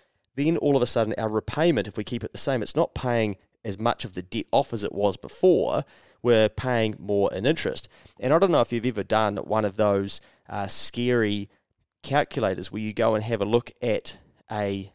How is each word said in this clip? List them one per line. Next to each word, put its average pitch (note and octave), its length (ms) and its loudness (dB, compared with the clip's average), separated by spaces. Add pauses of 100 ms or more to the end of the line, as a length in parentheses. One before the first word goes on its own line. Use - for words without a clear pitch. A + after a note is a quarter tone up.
(340)
then D#3 240 0
all C#3+ 180 4
of A#2+ 60 4
a A#2+ 40 2
sudden A2 300 0
our A2 140 -2
repayment, A2 580 0
if - 80 -12
we G#2+ 80 -6
keep A#2+ 200 -8
it - 80 -10
the - 60 -10
same, B2+ 240 -2
it's - 140 -4
not - 180 0
paying A2+ 440 0 (260)
as G2 140 -6
much A2+ 260 -2
of F#2+ 100 -12
the F2+ 80 -6
debt G2 300 -6
off C3+ 200 0
as G#2 120 -4
it - 80 -4
was G2 240 0
before, A2+ 680 0 (380)
we're A2+ 260 4
paying A2+ 500 -2
more G2+ 340 0
in F#2+ 120 -6
interest. - 440 -2 (300)
And B2 140 0
I E3 60 6
don't F#3 120 4
know D3 100 4
if A#2 120 2
you've A#2 140 -2
ever G#2+ 160 -2
done G#2 360 2
one G#2+ 260 0
of G2+ 120 -2
those, G2 440 2 (280)
uh, G2+ 200 -6
scary A2 840 0 (520)
calculators G#2+ 680 -2
where A2 100 -6
you G#2+ 100 -6
go A2+ 220 2
and G#2+ 100 0
have A2+ 160 -2
a G2 40 2
look A2+ 280 0 (100)
at - 340 -4 (340)
a G2+ 440 -6